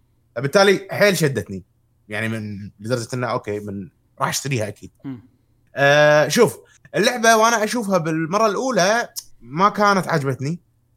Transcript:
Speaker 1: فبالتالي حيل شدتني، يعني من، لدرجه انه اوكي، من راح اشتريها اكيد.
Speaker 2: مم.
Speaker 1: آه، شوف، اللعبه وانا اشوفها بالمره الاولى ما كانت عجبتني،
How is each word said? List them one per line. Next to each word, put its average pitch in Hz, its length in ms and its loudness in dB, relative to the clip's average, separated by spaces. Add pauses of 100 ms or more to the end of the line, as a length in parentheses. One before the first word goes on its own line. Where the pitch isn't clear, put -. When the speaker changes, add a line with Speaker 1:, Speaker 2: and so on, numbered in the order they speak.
(360)
Speaker 1:
فبالتالي 190 540 2
حيل 202 260 2
شدتني، 110 480 -4 (440)
يعني 107 200 -6
من، 107 420 -10 (100)
لدرجه 113 340 -4
انه 123 120 -4
اوكي، 110 340 -4
من 101 280 -10 (320)
راح 131 80 -4
اشتريها 131 400 -4
اكيد. 95 220 -16 (140)
Speaker 2:
مم. 131 240 -14 (460)
Speaker 1:
آه، 147 540 4
شوف، 190 300 2 (360)
اللعبه 226 420 2
وانا 220 280 2
اشوفها 202 340 -2
بالمره 165 480 0
الاولى 214 640 0 (320)
ما 156 280 0
كانت 202 400 2
عجبتني، 139 520 -2 (360)